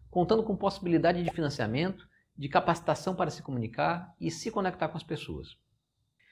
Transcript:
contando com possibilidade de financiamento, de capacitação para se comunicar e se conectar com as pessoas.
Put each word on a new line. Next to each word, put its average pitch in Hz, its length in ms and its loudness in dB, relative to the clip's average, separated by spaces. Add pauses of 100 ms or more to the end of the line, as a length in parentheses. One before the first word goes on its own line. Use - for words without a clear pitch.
(100)
contando 214 320 4
com 214 140 0
possibilidade 175 680 2
de 170 80 0
financiamento, 143 800 -2 (280)
de 139 120 -6
capacitação 170 640 2
para 175 160 0
se - 120 -10
comunicar 147 800 -2
e 175 100 -4
se - 200 -6
conectar 180 380 -2
com 165 80 -10
as 156 80 -8
pessoas. - 520 -8 (760)